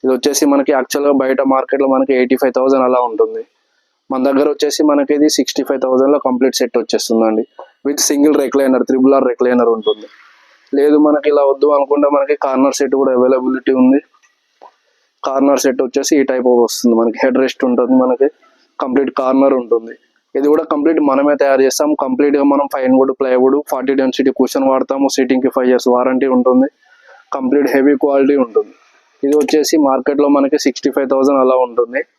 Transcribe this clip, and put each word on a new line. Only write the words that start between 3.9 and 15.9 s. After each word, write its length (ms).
మన 80
దగ్గర 240
వచ్చేసి 280
మనకి 260
ఇది 100
సిక్స్టీ 280
ఫైవ్ 180
థౌజండ్ 300
లో 120
కంప్లీట్ 340
సెట్ 220
వచ్చేస్తుందండి. 600
With 120
సింగిల్ 340
రెక్లైనర్, 460
త్రిబుల్ 280
ఆర్ 140
రెక్లైనర్ 460
ఉంటుంది. 300
లేదు 260
మనకి 260
ఇలా 200
వద్దు 260
అనుకుంటే 400
మనకి 260
కార్నర్ 360
సెట్ 200
కూడా 200
అవైలబిలిటీ 600
ఉంది. 180
కార్నర్ 360
సెట్ 240
వచ్చేసి 320